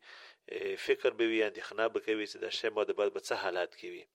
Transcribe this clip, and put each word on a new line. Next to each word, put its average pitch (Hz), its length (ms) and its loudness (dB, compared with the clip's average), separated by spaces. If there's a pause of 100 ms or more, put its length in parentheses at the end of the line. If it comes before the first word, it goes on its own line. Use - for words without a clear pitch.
(760)
فکر 135 340 2
به 117 160 2
وي، 113 160 4
اندېښنه 104 460 -2
به 110 120 0
کوي 110 260 0
چې - 100 -12
دا 101 140 -4
شی - 180 -2
ما 107 160 2
د 98 80 0
بعد 101 200 2
به 98 80 -4
څه - 120 -6
حالات 90 440 0
کې - 80 -16
وي. 87 200 -12 (100)